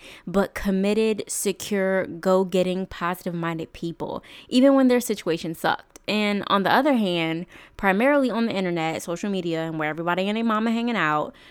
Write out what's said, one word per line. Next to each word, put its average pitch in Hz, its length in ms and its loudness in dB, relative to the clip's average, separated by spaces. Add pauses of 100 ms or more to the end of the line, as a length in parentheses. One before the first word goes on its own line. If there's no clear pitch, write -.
(260)
but 185 280 -2
committed, 202 760 0
secure, 190 800 -2
go-getting, 185 800 0
positive-minded 170 880 -6
people, - 500 -8 (240)
even 269 280 6
when 269 120 6
their 247 140 4
situation 170 540 -4
sucked. - 520 -4
And 208 400 0
on 196 160 4
the 180 80 2
other 269 220 4
hand, 175 520 0 (320)
primarily 247 540 2
on 226 160 0
the 208 60 -4
internet, 170 500 -2
social 180 260 -6
media, 170 340 -4
and 160 140 -6
where 151 120 -2
everybody 175 380 -2
and 208 100 -2
their 226 60 -2
mama 226 280 0
hanging 233 240 -2
out, 151 400 -2 (160)